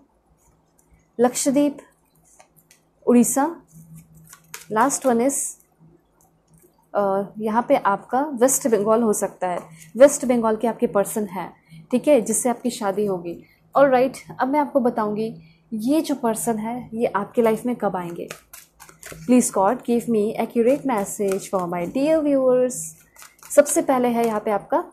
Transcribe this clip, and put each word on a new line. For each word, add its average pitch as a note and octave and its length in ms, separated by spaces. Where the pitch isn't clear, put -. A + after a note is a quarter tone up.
लक्षद्वीप, C#4 580
उड़ीसा, C4 500
last B3 340
one A#3+ 160
is C#4 200
अ, G3 300
यहाँ A3 280
पे C#4+ 100
आपका G3+ 440
वेस्ट A#3+ 320
बंगाल A3 360
हो G#3 100
सकता F#3+ 340
है, F3 120
वेस्ट C#4 300
बंगाल A3+ 300
के A3 120
आपके A3 220
पर्सन G3+ 380
हैं, F3 240
ठीक B3 160
है, D4 140
जिससे A3 280
आपकी A#3 220
शादी G#3 340
होगी। F3 320
ऑलराइट, B3+ 420
अब C4 80
मैं C#4+ 120
आपको C#4+ 200
बताऊँगी A3+ 540
ये B3 300
जो D4+ 160
पर्सन A3+ 420
है A#3 340
ये A3+ 140
आपके - 340
life A3 240
में B3 100
कब G3+ 200
आएंगे। F3 320
Please A#3+ 300
God, G#3 300
give A#3+ 260
me A3 160
accurate A#3+ 460
message G3 600
for F#3+ 220
my F3 120
dear D#4 280
viewers। B3+ 520
सबसे C#4+ 300
पहले C4 260
है A#3 200
यहाँ G#3+ 120
पे G#3+ 120
आपका A#3 300